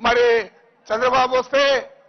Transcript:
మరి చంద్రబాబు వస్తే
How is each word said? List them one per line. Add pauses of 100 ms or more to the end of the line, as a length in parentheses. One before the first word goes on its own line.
మరి (540)
చంద్రబాబు
వస్తే (200)